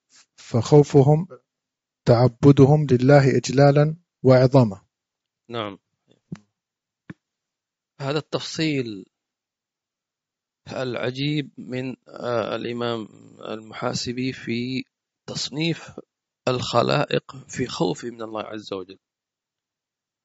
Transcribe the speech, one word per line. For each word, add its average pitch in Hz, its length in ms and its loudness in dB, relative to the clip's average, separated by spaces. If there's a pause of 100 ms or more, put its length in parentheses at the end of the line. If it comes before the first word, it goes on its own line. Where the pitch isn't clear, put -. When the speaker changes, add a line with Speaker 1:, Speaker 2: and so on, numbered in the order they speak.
(360)
Speaker 1:
فخوفهم 147 920 4 (800)
تعبدهم 135 840 4
لله 131 460 4
إجلالاً 143 580 2 (280)
وعظاما. 127 600 4 (640)
Speaker 2:
نعم. 107 300 -10 (2250)
هذا 139 160 -4
التفصيل 139 880 -6 (1600)
العجيب 131 880 -6
من، 127 380 -10 (140)
آه، 117 460 -6
الإمام 117 520 -8 (320)
المحاسبي 123 920 -8
في 123 500 -8 (420)
تصنيف - 760 -8 (480)
الخلائق 127 880 -2
في 131 320 -8
خوفه 156 420 -4
من 117 120 -14
الله 110 200 -10
عز 107 320 -12
وجل. 95 260 -12 (1200)